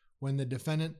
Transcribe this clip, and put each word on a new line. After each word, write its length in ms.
when 180
the 80
defendant 540